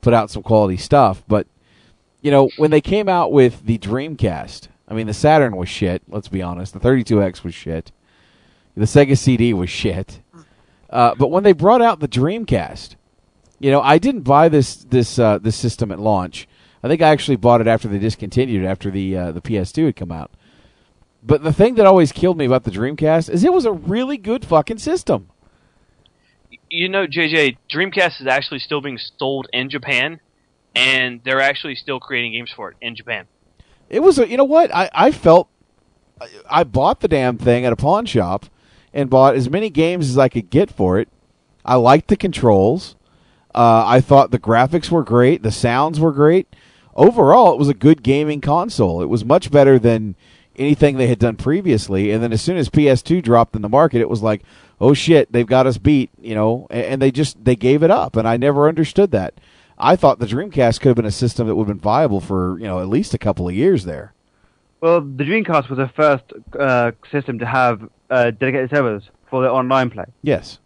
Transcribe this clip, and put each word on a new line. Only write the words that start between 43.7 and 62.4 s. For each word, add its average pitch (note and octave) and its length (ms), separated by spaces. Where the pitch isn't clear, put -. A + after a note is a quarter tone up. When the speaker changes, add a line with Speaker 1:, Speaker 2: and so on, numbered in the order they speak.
Speaker 1:
I B2 140
thought C#3 300
the A#2+ 80
graphics C3 520
were E3 120
great. B2 400
The A2 80
sounds C3+ 480
were D#3 140
great. D3+ 340
Overall, G3 580
it A#2+ 60
was C#3 100
a C#3+ 60
good D3+ 300
gaming D3 360
console. C#3+ 640
It D2+ 60
was G#2+ 160
much D3 260
better C#3 300
than A2 340
anything C#3+ 400
they C3 100
had A#2 120
done A2+ 180
previously. A2 760
And A2 120
then A#2 100
as A2 100
soon F3+ 140
as D#3 120
P D3 200
S C3 140
two F3 200
dropped A#2 340
in A2 60
the A#2 60
market, B2+ 320
it A#2 80
was G#2 140
like, G#2+ 200
"Oh C3 140
shit, D3 380
they've A#2+ 140
got B2+ 200
us B2 120
beat," C#3+ 320
you A2+ 140
know, A2 360
a-, G#2+ 200
and C3+ 120
they C#3 80
just, C3+ 340
they B2 120
gave B2+ 260
it E3 80
up. F#3+ 260
And A2 120
I A#2 80
never C#3+ 320
understood E3 440
that. F#2+ 220
I D#3 200
thought C#3 240
the A#2 60
Dreamcast B2+ 540
could - 100
have A#2+ 60
been A#2 80
a G#2+ 60
system A#2 380
that G2+ 80
would G#2+ 100
have G2+ 100
been F#2 60
viable G#2+ 380
for, F#2 380